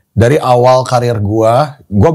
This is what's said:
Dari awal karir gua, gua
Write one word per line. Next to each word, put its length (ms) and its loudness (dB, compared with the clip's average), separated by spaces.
Dari 240 2
awal 400 2
karir 400 -4
gua, 640 -2
gua 280 0